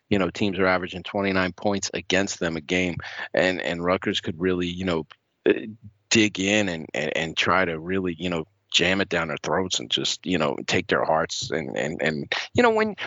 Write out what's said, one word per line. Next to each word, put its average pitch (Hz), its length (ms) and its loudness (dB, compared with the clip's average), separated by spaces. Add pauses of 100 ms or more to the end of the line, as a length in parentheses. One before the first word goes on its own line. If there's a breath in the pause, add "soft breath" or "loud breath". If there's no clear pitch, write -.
You 101 100 2
know, 90 120 2
teams 95 280 -2
are 95 80 4
averaging 90 360 0
twenty-nine 95 500 0
points 101 400 -2
against 92 460 0
them 82 180 -2
a 80 40 -2
game, 90 360 0 (380 loud breath)
and, 90 260 2
and 85 240 -4
Rutgers 95 360 0
could 82 200 -6
really, 90 280 2
you 87 160 -6
know, 85 220 0 (420)
uh, 101 40 6 (580)
dig 107 280 4
in 101 300 2
and, 82 260 -4
and, 76 220 -2
and 82 200 -2
try 90 280 4
to 82 140 -2
really, 90 400 -2
you 90 120 -2
know, 82 160 -2 (260)
jam 92 280 2
it 95 80 0
down 85 200 0
their 73 80 -4
throats 87 420 -2
and 60 100 -8
just, - 380 -4
you 87 120 0
know, 76 180 0 (100)
take - 220 0
their 69 160 2
hearts. - 480 0
And, 65 240 -4
and, 69 260 -2
and, 73 300 -2 (220 loud breath)
you 247 100 4
know, 233 60 6
when, 214 260 0 (100)